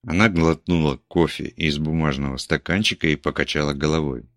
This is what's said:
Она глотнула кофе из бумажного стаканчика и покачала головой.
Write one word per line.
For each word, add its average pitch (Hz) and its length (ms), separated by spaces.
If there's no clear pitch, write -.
Она 90 220
глотнула 82 800
кофе 78 400
из 76 300
бумажного 76 580
стаканчика 85 720
и 76 80
покачала 73 560
головой. 71 500